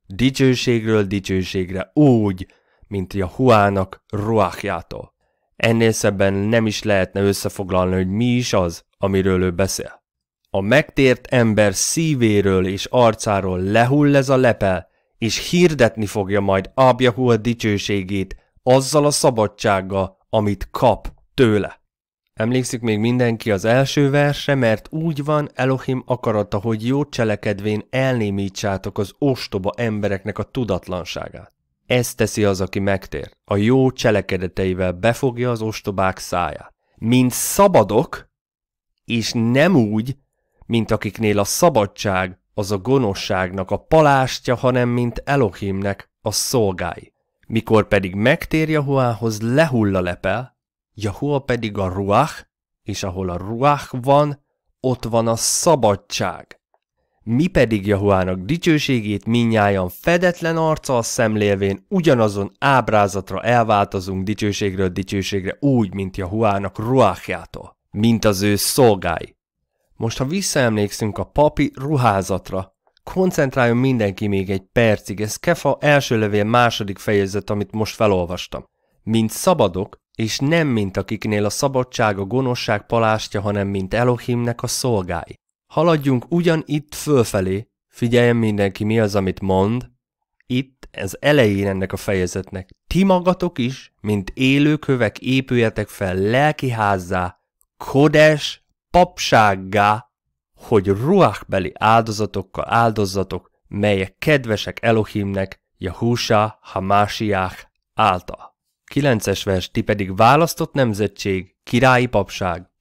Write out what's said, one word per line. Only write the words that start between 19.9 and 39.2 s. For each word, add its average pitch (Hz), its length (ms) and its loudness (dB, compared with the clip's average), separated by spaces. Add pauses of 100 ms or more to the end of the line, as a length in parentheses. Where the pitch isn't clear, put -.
amit 104 400 -2
kap - 420 0 (220)
tőle. 104 460 2 (540)
Emlékszik 123 460 -4
még 110 180 0
mindenki 117 520 0
az 95 140 0
első 135 460 2
versre, 143 440 0
mert 113 360 0
úgy 160 340 -4
van 151 300 -2
Elohim 131 520 -2
akarata, 107 520 -2
hogy 110 280 -4
jó 139 180 0
cselekedvén 107 840 -4
elnémítsátok 101 1080 -2
az 101 200 -4
ostoba 110 580 -2
embereknek 104 640 -4
a 107 40 -6
tudatlanságát. 92 1120 -8 (340)
Ezt 123 300 -2
teszi 110 280 0
az, 98 160 0
aki 95 180 -4
megtér. 98 520 -4 (140)
A 101 120 -2
jó 127 340 4
cselekedeteivel 92 1000 -2
befogja 120 580 -2
az 113 120 -4
ostobák 98 560 -4
száját. - 560 -6 (220)
Mint 123 360 2
szabadok, 139 960 2 (760)
és 117 300 -4